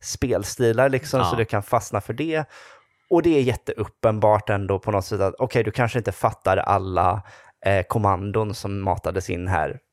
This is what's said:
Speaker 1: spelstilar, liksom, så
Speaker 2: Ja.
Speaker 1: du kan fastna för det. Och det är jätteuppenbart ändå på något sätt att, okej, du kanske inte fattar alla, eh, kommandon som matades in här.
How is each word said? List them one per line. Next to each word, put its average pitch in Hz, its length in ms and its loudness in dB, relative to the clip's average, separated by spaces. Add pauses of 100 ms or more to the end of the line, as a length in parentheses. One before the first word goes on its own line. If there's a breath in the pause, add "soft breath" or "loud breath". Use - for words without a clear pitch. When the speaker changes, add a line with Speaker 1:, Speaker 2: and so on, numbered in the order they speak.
Speaker 1:
spelstilar, 117 840 0
liksom, 135 340 0
så 87 100 2
Speaker 2:
Ja. 120 40 -2
Speaker 1:
du 113 80 0
kan 104 180 -4
fastna 110 380 -2
för - 120 -10
det. 156 300 -4 (680 loud breath)
Och 170 120 4
det 160 160 4
är 139 40 4
jätteuppenbart 107 1080 0
ändå 98 300 0
på - 120 -4
något 98 140 0
sätt 101 160 -4
att, 95 180 0
okej, 123 240 0
du 107 80 -2
kanske 123 280 0
inte - 120 -4
fattar 95 460 0
alla, 92 640 0 (440 loud breath)
eh, 98 180 2
kommandon 101 720 0
som 98 280 -6
matades 92 480 -4
in 90 180 -4
här. 78 300 -2 (160)